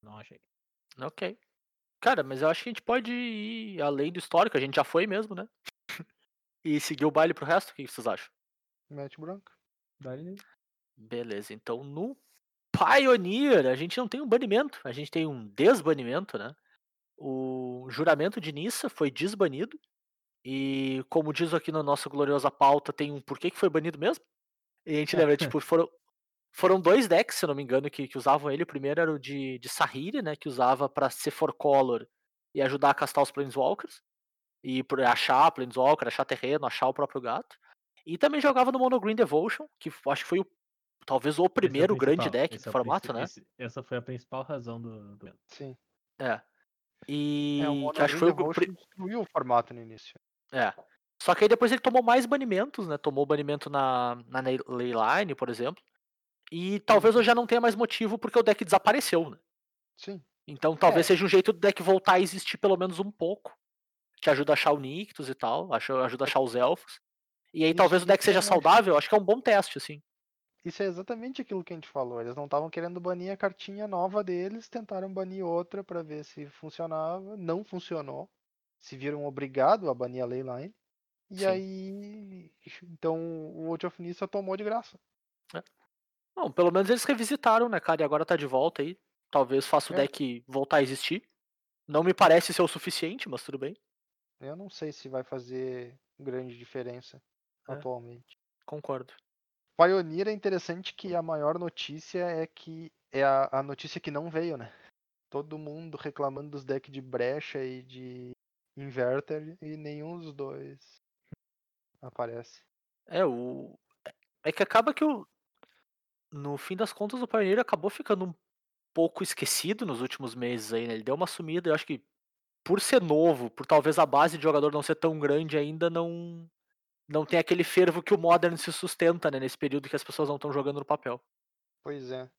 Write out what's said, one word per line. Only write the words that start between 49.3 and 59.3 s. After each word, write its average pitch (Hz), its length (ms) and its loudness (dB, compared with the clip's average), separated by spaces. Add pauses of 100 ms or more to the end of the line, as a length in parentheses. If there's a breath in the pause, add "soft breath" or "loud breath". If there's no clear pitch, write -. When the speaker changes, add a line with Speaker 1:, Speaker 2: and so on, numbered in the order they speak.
Speaker 3:
formato 123 400 0
no 120 80 -16
início. 113 340 -20 (380)
Speaker 2:
É. 117 200 0 (500)
Só 175 120 4
que 208 100 4
aí 208 40 8
depois 226 240 6
ele 254 80 0
tomou 254 220 6
mais 240 240 6
banimentos, 233 600 -2
né? 151 120 -4
Tomou 143 260 0
banimento 147 460 -2
na, 127 460 0 (100)
na 127 140 -6
Ley-, 131 280 0
Leyline, 123 640 0
por 123 140 -6
exemplo. 120 340 -6 (680)
E 185 280 -4
talvez 220 340 8
Speaker 3:
Uhum. 240 60 8
Speaker 2:
hoje 214 60 4
já 240 80 8
não 240 120 2
tenha 240 140 4
mais 233 140 4
motivo, 226 440 -2
porque 226 200 2
o 233 40 6
deck 220 220 4
desapareceu, 185 640 2